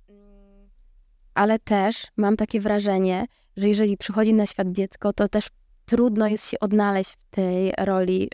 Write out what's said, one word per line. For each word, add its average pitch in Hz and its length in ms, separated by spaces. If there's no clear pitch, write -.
Ale 220 260
też 202 480
mam 214 200
takie 214 240
wrażenie, 196 640
że 196 100
jeżeli 208 300
przychodzi 214 360
na 214 120
świat 190 260
dziecko, 196 420
to 208 140
też - 200
trudno 226 420
jest 214 220
się - 100
odnaleźć 202 600
w - 100
tej 185 480
roli, 185 560